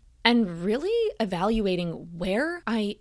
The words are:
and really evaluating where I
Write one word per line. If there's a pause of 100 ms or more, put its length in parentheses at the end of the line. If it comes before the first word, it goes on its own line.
(240)
and
really
evaluating
where
I